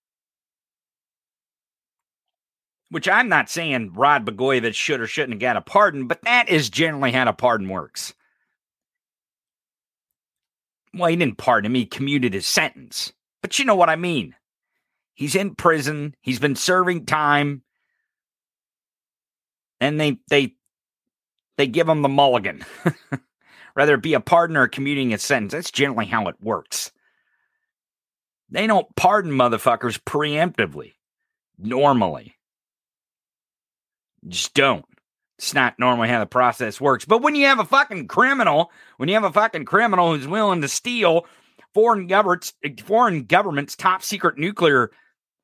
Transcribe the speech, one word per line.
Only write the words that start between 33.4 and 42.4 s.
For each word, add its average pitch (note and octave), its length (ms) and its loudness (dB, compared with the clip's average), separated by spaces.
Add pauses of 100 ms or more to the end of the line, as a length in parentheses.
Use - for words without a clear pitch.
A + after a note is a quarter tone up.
Just - 260 -8
don't. C3 320 2 (520)
It's - 160 -8
not B2+ 260 0
normally A#2+ 300 2
how A#2+ 100 0
the G#2 60 -2
process B2 560 0
works. C3 240 0
But A3+ 160 2
when D4+ 140 0
you C#4 100 2
have C4+ 140 4
a F#3 60 -4
fucking G#3+ 420 0
criminal, G#3 640 2 (260)
when C3+ 100 -4
you G3 80 0
have A3 80 2
a F#3 80 -2
fucking G3+ 320 0
criminal F#3 500 2
who's C#3 140 -4
willing G3 340 0
to C#3 60 -2
steal F#3 580 0 (480)
foreign G#3 340 2
governments, F#3 460 0 (300)